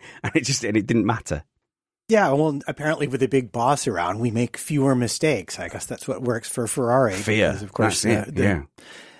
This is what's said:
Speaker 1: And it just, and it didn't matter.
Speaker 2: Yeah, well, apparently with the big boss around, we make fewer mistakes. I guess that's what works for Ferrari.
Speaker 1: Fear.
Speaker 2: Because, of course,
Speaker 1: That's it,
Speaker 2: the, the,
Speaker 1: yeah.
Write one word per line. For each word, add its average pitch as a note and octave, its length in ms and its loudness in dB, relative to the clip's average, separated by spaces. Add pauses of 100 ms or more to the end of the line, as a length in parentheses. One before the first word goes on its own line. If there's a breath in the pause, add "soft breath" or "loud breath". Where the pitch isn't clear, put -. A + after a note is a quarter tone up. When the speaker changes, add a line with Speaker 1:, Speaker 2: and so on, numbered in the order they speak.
(220 loud breath)
Speaker 1:
And - 140 -6
it D3+ 60 4
just, B2 240 -4
and G#2+ 100 -2
it G#2+ 100 4
didn't A#2 200 2
matter. G#2+ 400 -4 (640)
Speaker 2:
Yeah, G3+ 220 6
well, D3 360 2
apparently D3+ 400 -2
with B2 140 -2
the C3 60 4
big B2+ 260 0
boss C3 340 2
around, F#2 320 -2
we A#2+ 120 0
make A#2 260 0
fewer C3+ 380 2
mistakes. B2 640 -2
I F2 100 -8
guess - 160 -10
that's - 220 -12
what C3 160 -6
works A#2+ 260 -2
for A#2+ 180 -4
Ferrari. A#2+ 460 2
Speaker 1:
Fear. G2+ 360 2
Speaker 2:
Because, G#2 140 -4
of G2 80 -14
course, G2+ 300 0
Speaker 1:
That's G#2+ 260 2
it, - 60 -12
Speaker 2:
the, F#2+ 80 -2
the, F#2+ 60 4
Speaker 1:
yeah. F2 140 2 (580 loud breath)